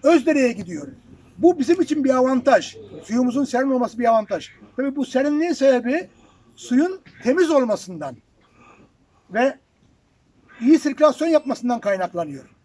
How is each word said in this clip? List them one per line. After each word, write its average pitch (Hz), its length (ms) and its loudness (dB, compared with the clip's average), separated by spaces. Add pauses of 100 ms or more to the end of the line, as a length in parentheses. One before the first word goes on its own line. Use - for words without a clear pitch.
Özdere'ye 285 500 2
gidiyor. 165 360 -12 (500)
Bu 330 200 4
bizim 339 220 0
için 302 240 -2
bir 262 60 0
avantaj. 254 640 2 (280)
Suyumuzun 247 400 -2
serin 262 260 -2
olması 247 280 -2
bir 233 120 0
avantaj. 208 400 -2 (260)
Tabii 269 200 -4
bu 277 80 -2
serinliğin 294 480 -2
sebebi 269 560 0 (480)
suyun 339 440 -2 (220)
temiz 311 280 2
olmasından 180 640 -2 (1120)
ve 247 280 -2 (1040)
iyi 269 180 4
sirkülasyon 302 500 2
yapmasından 247 520 0
kaynaklanıyor. 170 640 -6 (200)